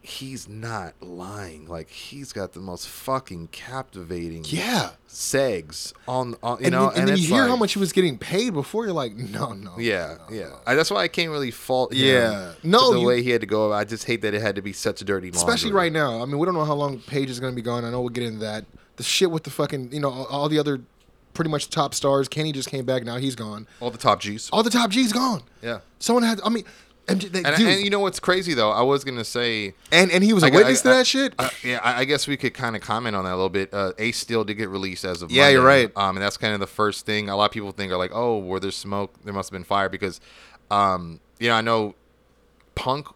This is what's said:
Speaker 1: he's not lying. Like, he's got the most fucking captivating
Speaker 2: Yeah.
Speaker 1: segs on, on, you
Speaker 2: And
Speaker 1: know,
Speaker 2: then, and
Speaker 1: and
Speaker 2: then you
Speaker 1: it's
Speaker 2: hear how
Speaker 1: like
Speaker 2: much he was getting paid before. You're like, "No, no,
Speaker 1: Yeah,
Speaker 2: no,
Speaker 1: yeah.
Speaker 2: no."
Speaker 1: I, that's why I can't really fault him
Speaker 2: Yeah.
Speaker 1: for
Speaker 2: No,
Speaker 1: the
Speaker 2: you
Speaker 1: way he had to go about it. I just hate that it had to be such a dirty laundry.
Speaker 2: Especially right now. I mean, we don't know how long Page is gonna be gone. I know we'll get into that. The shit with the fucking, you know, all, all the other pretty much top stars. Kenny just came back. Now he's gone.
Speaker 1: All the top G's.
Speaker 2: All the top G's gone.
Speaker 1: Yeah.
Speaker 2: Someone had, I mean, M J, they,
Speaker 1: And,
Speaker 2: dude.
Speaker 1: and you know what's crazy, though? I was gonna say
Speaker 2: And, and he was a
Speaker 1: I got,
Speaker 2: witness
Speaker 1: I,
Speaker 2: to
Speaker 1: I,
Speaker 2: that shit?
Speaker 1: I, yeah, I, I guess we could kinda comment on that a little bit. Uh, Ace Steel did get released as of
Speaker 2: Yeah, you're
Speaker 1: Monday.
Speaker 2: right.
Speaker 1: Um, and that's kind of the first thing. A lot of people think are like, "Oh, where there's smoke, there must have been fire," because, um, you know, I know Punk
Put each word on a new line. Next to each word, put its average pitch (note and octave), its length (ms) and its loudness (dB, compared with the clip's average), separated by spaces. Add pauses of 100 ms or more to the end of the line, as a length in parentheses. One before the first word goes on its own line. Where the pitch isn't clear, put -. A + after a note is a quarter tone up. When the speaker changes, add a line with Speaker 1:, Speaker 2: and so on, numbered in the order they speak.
Speaker 1:
he's - 460 -14
not G#2+ 540 -10
lying. F2+ 640 -12
Like, E2 220 -10
he's - 420 -16
got F#2+ 220 -8
the E2+ 60 -16
most F#2 280 -12
fucking F#2+ 600 -8
captivating E2+ 960 -10
Speaker 2:
Yeah. G3 460 -2 (180)
Speaker 1:
segs G2+ 840 -4 (140)
on, B2+ 360 -4
on, A#2+ 160 -4
you C3 60 -4
Speaker 2:
And - 80 4
Speaker 1:
know, C3 80 2
Speaker 2:
then, C3+ 80 4
and - 100 -2
Speaker 1:
and F3+ 80 4
Speaker 2:
then G3 100 4
you F3 60 2
Speaker 1:
it's D#3+ 80 0
Speaker 2:
hear C4 100 6
how B3 100 4
Speaker 1:
like B3+ 100 2
Speaker 2:
much G3+ 120 0
he G3+ 60 -4
was F#3+ 120 0
getting E3+ 280 2
paid G#3 340 -2
before. G3+ 320 -4
You're F#3+ 80 -4
like, B2 220 -4
"No, B2+ 380 -6
no, G2 260 -14
Speaker 1:
Yeah, F2 380 -2 (120)
Speaker 2:
no, A2 60 -10
Speaker 1:
yeah. E2+ 140 -10
Speaker 2:
no." C2+ 180 -18
Speaker 1:
I, B2+ 80 2
that's D#3+ 160 2
why G3+ 100 0
I F3 60 0
can't E3 240 -2
really C#3+ 180 -4
fault B2+ 420 -2
him C3 140 2
Speaker 2:
Yeah. A2 460 4
Speaker 1:
for - 160 -8
Speaker 2:
No, A#3+ 260 6
Speaker 1:
the B2 60 4
Speaker 2:
you A#2+ 80 4
Speaker 1:
way B2 160 4
he B2 80 2
had A2+ 100 4
to G#2 60 -8
go G#2+ 180 2
about G#2 120 2
it. - 20 2
I G#2 60 0
just A2 180 -8
hate A#2 180 -2
that G#2 140 0
it G#2 80 0
had G2+ 140 0
to G2 40 -4
be G2 120 -10
such - 280 -4
a G2 40 -10
dirty F#2 260 -2
laundry. F2 80 -2
Speaker 2:
Especially A#3 320 0
right F3 200 2
now. C3+ 300 -2
I B2 40 -4
mean, C#3+ 120 -4
we E3 80 2
don't F#3 80 0
know D#3 120 0
how D3+ 100 0
long C#3 240 -2
Page C#3 320 -4
is A#2+ 80 -8
gonna B2+ 160 -6
be A#2+ 80 -6
gone. A#2+ 200 -2
I A#2 60 -6
know B2 120 -4
we'll B2 80 -4
get A#2+ 160 -4
into A2 160 -8
that. G#2+ 240 -8 (320)
The B2 60 -10
shit - 280 2
with D#3+ 120 -4
the C#3+ 60 -12
fucking, C3+ 420 -4
you D3 100 -6
know, C#3 100 0
all, B2+ 140 -8
all C#3+ 240 -2
the D3+ 100 2
other C#3 220 -2 (520)
pretty D#3+ 160 -2
much D3 220 -2
top C#3+ 240 0
stars. C#3 320 2
Kenny D#3 240 -4
just C3+ 180 -6
came C3+ 160 -6
back. B2+ 200 -2
Now A#2+ 120 -6
he's C3 180 -4
gone. A2 300 -12 (140)
Speaker 1:
All A#2+ 100 -4
the A2+ 80 -10
top G#2 220 4
G's. G#2 340 -8
Speaker 2:
All G#3 80 4
the A3+ 80 2
top A#3 220 2
G's A#3 200 2
gone. A#3+ 300 0 (220)
Speaker 1:
Yeah. A#2 160 -6 (180)
Speaker 2:
Someone A#3+ 240 2
had, A3+ 220 2
I G#3 60 2
mean, A3 140 -2 (440)
M F#3 120 2
J, G3+ 80 -6
they, F3+ 160 -4
Speaker 1:
And, C#3+ 120 4
Speaker 2:
dude. A3 120 8
Speaker 1:
and G3 160 4
you G3+ 80 0
know G3+ 80 2
what's F#3+ 200 0
crazy, F3+ 360 2
though? G#2+ 160 4
I G#2 100 2
was C3+ 220 4
gonna B2 200 -6
say A2+ 520 -2 (160)
Speaker 2:
And, F3 180 6
and F#3 140 4
he A3 100 6
was F#3 80 6
a C3 60 8
Speaker 1:
I - 20 8
got, C3+ 80 8
Speaker 2:
witness B3 220 8
Speaker 1:
I, - 40 -4
Speaker 2:
to B3+ 60 6
Speaker 1:
I, B3+ 40 10
Speaker 2:
that B3+ 120 6
shit? C4+ 320 0
Speaker 1:
I, C3 140 -2 (100)
yeah, B2 220 -2
I, B2 160 2
I C3 60 2
guess C#3 220 0
we C#3+ 80 -2
could B2+ 200 -2
kinda A#2 240 -4
comment A2 360 -4
on F#2 100 -2
that F#2 80 -2
a - 20 -2
little F#2 140 2
bit. F#2+ 220 -2
Uh, G2 280 -2
Ace A2+ 180 -2
Steel A2+ 260 -2
did G2+ 120 -4
get G#2+ 140 -6
released F#2+ 360 -6
as F2+ 160 -4
of E2+ 80 -10
Speaker 2:
Yeah, C#3 200 8
you're C3 120 8
Speaker 1:
Monday. C3 240 8
Speaker 2:
right. G2+ 120 -8
Speaker 1:
Um, G2 200 0
and G2 80 -2
that's G2+ 120 -2
kind G#2+ 180 -2
of G2+ 40 -4
the G2 60 -2
first G#2 400 -2
thing. G#2 240 -2
A G2 60 -4
lot G#2 100 4
of G#2 60 0
people G2+ 220 -8
think G2 180 -6
are F2+ 60 0
like, F#2 140 -2
"Oh, A2+ 280 0
where F#2+ 200 -4
there's F#2+ 160 -4
smoke, G2+ 380 -6 (100)
there G2+ 120 -8
must F#2+ 160 -4
have - 20 -12
been F2+ 100 -10
fire," G2 240 2
because, F#2 320 -4 (520)
um, F#2 480 0 (180)
you A#2 100 -2
know, A#2 60 4
I A2+ 80 4
know A2 320 0 (800)
Punk C#3 420 -4